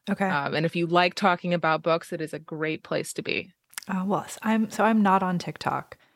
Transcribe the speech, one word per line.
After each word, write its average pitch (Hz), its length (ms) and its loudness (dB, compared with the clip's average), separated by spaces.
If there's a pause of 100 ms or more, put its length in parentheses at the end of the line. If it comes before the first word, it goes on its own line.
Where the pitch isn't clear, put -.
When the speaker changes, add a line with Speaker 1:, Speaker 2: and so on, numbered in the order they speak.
Speaker 1:
Okay. 202 180 0
Speaker 2:
Um, 143 260 -2
and 156 120 0
if 165 100 -2
you 170 120 0
like 180 260 4
talking 180 400 0
about 160 300 0
books, 170 280 0
it 170 80 -6
is 156 140 -6
a 151 60 -6
great 156 440 -6
place - 300 -6
to - 80 -10
be. - 320 -6 (340)
Speaker 1:
Oh, 185 180 -2
well, 190 160 0
s-, - 220 -12
I'm, 220 280 2
so - 120 0
I'm 220 200 6
not 190 200 6
on 185 140 0
TikTok, - 600 -4 (180)